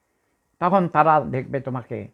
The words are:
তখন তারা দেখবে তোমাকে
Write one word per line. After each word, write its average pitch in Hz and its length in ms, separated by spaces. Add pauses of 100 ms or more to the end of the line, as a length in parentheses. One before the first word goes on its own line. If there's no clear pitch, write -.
(580)
তখন 180 300
তারা 156 320
দেখবে 131 400
তোমাকে 123 540